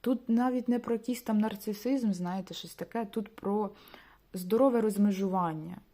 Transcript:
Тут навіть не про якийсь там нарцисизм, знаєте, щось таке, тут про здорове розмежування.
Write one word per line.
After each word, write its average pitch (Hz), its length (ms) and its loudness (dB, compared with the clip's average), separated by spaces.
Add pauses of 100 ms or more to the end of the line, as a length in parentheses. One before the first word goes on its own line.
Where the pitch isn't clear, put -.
Тут 247 280 -2
навіть 247 400 2
не 240 100 4
про 240 140 -2
якийсь 233 300 -4
там 220 160 0
нарцисизм, 214 720 0
знаєте, 180 420 -6
щось - 200 -12
таке, 226 300 -6
тут 214 320 -8
про 202 340 -2 (640)
здорове 226 480 4
розмежування. 190 1000 0 (140)